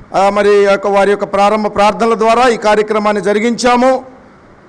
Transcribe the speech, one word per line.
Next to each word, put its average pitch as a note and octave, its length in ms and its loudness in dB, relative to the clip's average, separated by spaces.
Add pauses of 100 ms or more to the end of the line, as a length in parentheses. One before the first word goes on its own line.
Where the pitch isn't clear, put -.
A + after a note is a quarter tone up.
(160)
ఆ, G3 140 2
మరి G#3 200 0
యొక్క, G3+ 380 2
వారి G3 220 0
యొక్క G3+ 140 -2
ప్రారంభ G#3 440 0
ప్రార్థనల G3+ 460 0
ద్వారా A3+ 340 2
ఈ A3+ 100 0
కార్యక్రమాన్ని G#3+ 640 -2
జరిగించాము. A#3+ 960 0 (520)